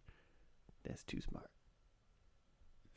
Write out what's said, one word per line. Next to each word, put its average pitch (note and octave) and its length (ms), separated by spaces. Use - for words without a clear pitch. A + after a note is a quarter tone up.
That's - 180
too - 200
smart." - 280